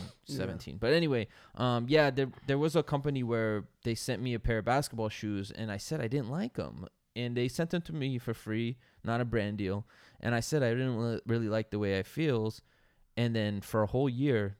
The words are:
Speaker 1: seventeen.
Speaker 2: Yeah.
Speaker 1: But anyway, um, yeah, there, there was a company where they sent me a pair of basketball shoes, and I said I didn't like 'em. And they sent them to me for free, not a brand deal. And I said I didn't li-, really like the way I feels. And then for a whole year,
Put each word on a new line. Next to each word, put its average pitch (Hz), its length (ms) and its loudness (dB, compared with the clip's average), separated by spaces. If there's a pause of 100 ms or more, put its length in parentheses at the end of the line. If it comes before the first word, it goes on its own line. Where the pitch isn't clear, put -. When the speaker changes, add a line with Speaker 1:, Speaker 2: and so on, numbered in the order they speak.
(240)
Speaker 1:
seventeen. 95 520 -8
Speaker 2:
Yeah. - 40 -12
Speaker 1:
But 123 120 2
anyway, 147 340 2 (300)
um, 120 320 0
yeah, 147 220 6
there, 131 200 0 (160)
there 139 120 2
was 151 180 0
a 156 80 6
company 139 400 -2
where 110 400 0 (180)
they 117 140 0
sent 110 260 -4
me 123 120 0
a 110 60 -2
pair 117 180 2
of 98 60 -2
basketball 120 440 0
shoes, 104 420 -4
and 110 200 -6
I 98 80 -4
said 156 220 -4
I 120 80 -2
didn't 120 220 -2
like 190 300 -4
'em. 67 260 -8 (300)
And 120 200 -2
they 123 120 2
sent 165 220 -2
them 170 120 0
to 160 100 -12
me 135 260 -2
for 117 160 -4
free, 117 440 -4 (260)
not 117 160 0
a 123 40 0
brand 107 340 0
deal. 101 280 -2 (340)
And 117 140 0
I 117 60 2
said 147 220 0
I 120 120 4
didn't 127 240 0 (160)
li-, - 120 -4
really 113 220 2
like 110 220 0
the 104 100 -2
way 98 180 2
I 92 60 0
feels. 117 580 0 (540)
And 117 180 2
then 104 260 0
for 107 220 2
a 104 60 4
whole 127 200 2
year, 120 520 2